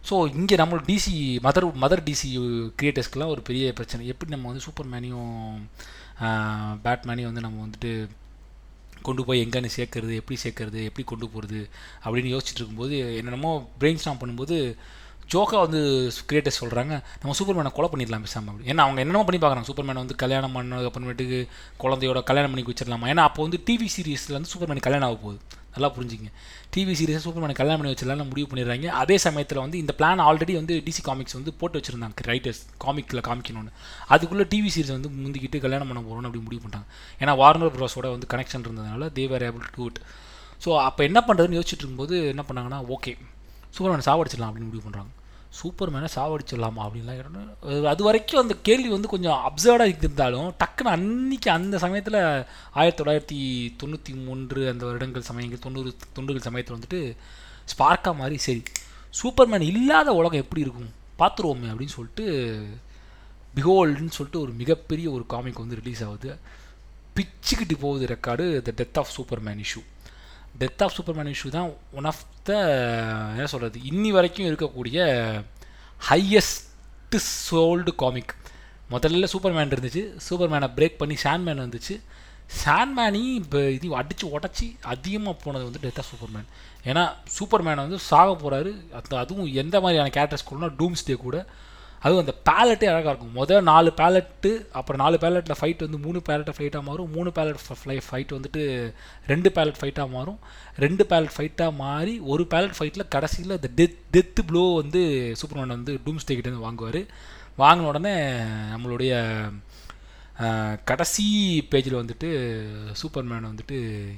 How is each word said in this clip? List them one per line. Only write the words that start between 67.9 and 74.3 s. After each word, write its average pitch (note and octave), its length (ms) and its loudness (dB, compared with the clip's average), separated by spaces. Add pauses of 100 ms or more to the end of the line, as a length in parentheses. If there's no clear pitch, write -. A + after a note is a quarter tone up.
ரெக்கார்டு, B2 600 -2
The A2+ 80 -4
Death B2 240 -4
of C#3+ 100 0
Superman G#2+ 520 -8
issue. A2 240 -8 (760)
Death B2+ 220 -2
of G3 100 2
Superman D#3 420 -6
issue C3+ 160 -8
தான் E3 220 -4 (240)
one C#3 100 -8
of D#3 100 -2 (320)
the, G3+ 80 2 (720)
என்ன A#2 180 -4
சொல்றது, A#2+ 340 -6 (100)
இன்னி G3+ 200 0
வரைக்கும் F#3 360 4